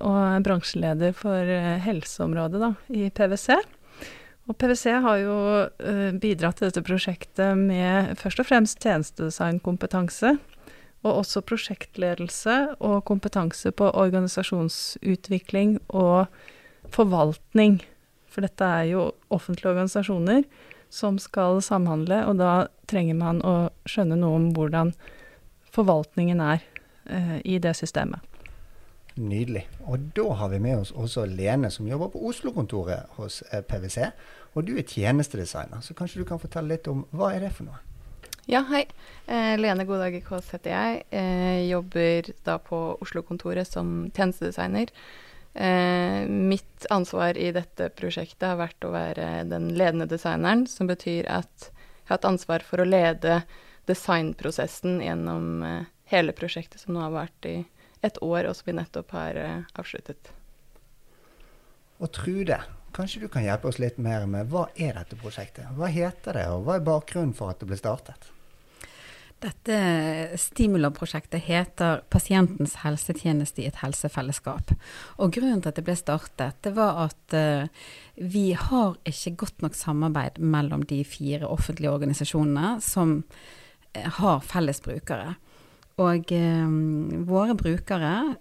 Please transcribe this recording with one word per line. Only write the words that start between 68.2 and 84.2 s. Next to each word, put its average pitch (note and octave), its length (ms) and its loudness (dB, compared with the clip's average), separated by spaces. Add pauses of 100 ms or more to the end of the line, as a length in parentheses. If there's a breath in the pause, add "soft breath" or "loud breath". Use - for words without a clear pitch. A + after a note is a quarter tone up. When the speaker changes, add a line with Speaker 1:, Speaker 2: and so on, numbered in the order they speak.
Speaker 4:
Dette E3 960 0
Stimulab-prosjektet E3 1040 0
heter E3+ 720 0
Pasientens F3+ 640 4
helsetjeneste D3+ 880 -2
i - 60 -6
et - 80 -6
helsefellesskap. - 1000 -4 (420 loud breath)
Og F#3 140 2
grunnen A#3+ 300 0
til E3+ 80 -4
at - 60 -4
det D#3+ 80 -4
ble F3+ 120 0
startet, - 640 -4
det G3+ 140 -4
var E3+ 340 2
at, - 260 -10
eh, D3 340 2 (500 loud breath)
vi F#3 340 0
har G#3 440 2 (100)
ikke E3+ 300 -6
godt - 260 -8
nok D#3+ 100 -2
samarbeid D3+ 640 0
mellom D3 460 2
de C#3+ 200 -2
fire D3 440 -4
offentlige D3+ 420 -2
organisasjonene D3 920 0
som, D#3+ 420 2 (720 loud breath)
eh, - 160 -6
har E3+ 300 2